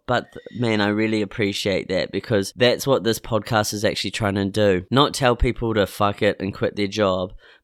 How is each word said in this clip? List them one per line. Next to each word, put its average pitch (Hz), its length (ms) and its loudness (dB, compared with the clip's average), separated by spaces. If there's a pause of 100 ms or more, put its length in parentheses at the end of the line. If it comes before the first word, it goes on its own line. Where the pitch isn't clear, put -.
but 123 260 -2
th-, - 280 -14
man, 110 200 2
I 101 80 2
really 107 340 0
appreciate 98 680 -2
that, 90 240 -2
because 98 440 -2
that's 120 320 2
what 120 160 2
this 113 160 0
podcast 107 520 -2
is 107 120 -6
actually 101 280 -2
trying 98 240 -2
to 98 100 0
do. 95 440 2
Not 135 240 4
tell 123 220 2
people 117 380 0
to 101 120 4
fuck 104 360 -2
it 101 180 2
and 92 140 -4
quit - 220 -4
their 104 120 -2
job, 95 440 0 (320)